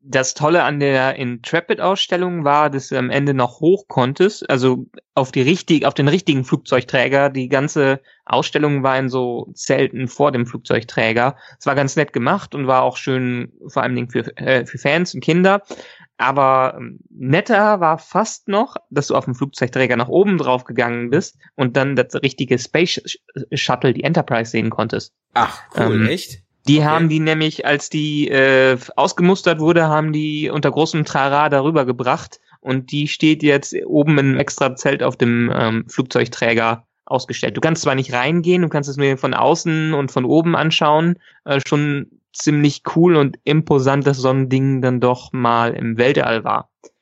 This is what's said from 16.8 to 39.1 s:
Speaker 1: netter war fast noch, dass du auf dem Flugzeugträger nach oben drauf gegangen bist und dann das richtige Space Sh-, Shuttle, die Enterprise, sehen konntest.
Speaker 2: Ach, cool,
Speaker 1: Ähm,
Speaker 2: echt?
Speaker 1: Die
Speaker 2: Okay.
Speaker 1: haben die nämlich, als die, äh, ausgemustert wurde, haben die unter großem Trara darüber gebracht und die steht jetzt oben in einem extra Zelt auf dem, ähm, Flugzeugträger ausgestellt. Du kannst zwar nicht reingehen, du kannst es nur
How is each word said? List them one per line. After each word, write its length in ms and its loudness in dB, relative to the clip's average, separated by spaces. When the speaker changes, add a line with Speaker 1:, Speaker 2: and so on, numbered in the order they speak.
Speaker 1:
netter 680 2
war 160 2
fast 500 -6
noch, 300 -2
dass 160 -2
du 80 -2
auf 100 0
dem 100 -4
Flugzeugträger 600 -2
nach 120 -2
oben 280 2
drauf 280 -2
gegangen 440 -4
bist 300 -2
und 220 0
dann 180 0
das 260 0
richtige 360 -2
Space 480 -2
Sh-, 120 -12
Shuttle, 400 0
die 100 -6
Enterprise, 460 -2
sehen 180 -2
konntest. 460 -6
Speaker 2:
Ach, 300 -2
cool, 160 0
Speaker 1:
Ähm, 140 2
Speaker 2:
echt? 340 -8
Speaker 1:
Die 120 6
Speaker 2:
Okay. 80 4
Speaker 1:
haben 220 2
die 120 0
nämlich, 460 -2
als 240 -2
die, 380 -2
äh, 500 4
ausgemustert 640 2
wurde, 280 4
haben 240 0
die 380 -4
unter 200 0
großem 340 0
Trara 440 0
darüber 360 2
gebracht 560 -4
und 300 -4
die 180 -2
steht 340 2
jetzt 320 2
oben 340 2
in 80 2
einem 120 2
extra 360 -2
Zelt 280 -2
auf 140 -2
dem, 380 2
ähm, 340 0
Flugzeugträger 960 -2
ausgestellt. 520 -6
Du 40 -4
kannst 220 0
zwar 120 2
nicht 200 -4
reingehen, 480 0
du 80 0
kannst 180 -4
es 80 -8
nur 220 0